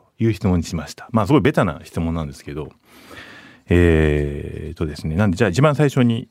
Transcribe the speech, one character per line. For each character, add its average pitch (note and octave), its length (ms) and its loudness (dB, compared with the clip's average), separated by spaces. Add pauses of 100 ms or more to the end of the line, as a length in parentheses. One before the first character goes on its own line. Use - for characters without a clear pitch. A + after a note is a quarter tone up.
(200)
い A2+ 80 2
う A2+ 60 2
質 G#2+ 120 -6
問 F2+ 140 2
に D#2+ 40 -2
し - 120 -8
ま D#2 120 -8
し - 60 -18
た。 - 180 -20
ま A2+ 120 2
あ、 - 20 -2
す G2+ 60 -2
ご D3 80 6
い - 20 4
ベ A#2 120 2
タ C#3+ 120 0
な D2+ 180 -6
質 - 160 -10
問 E2 140 -2
な E2 100 -4
ん D2+ 40 -8
で C#2 60 -14
す - 100 -20
け D2 100 -14
ど、 C#2+ 180 -10 (1000)
え D2+ 1000 2
ー - 40 -16
と E2+ 100 -4
で D2+ 100 -8
す - 120 -10
ね、 D#2 80 -4
な G#2 120 2
ん F#2+ 40 2
で、 E2+ 60 -4
じ A#2+ 60 2
ゃ A2 40 4
あ - 20 0
一 F#2 120 0
番 D3+ 140 4
最 C#3+ 140 2
初 C3 140 2
に、 A#2 280 -2